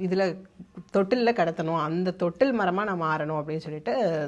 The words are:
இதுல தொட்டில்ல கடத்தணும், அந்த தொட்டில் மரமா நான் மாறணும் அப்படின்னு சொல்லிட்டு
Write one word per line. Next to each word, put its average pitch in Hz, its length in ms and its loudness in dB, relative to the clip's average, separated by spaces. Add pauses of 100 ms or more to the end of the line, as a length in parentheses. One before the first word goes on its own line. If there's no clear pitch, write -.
இதுல 185 340 0 (580)
தொட்டில்ல 226 380 2
கடத்தணும், 165 500 0
அந்த 175 300 0
தொட்டில் 185 480 2
மரமா 190 240 2
நான் 190 180 -2
மாறணும் 156 320 0
அப்படின்னு 156 340 -4
சொல்லிட்டு 151 260 -6 (340)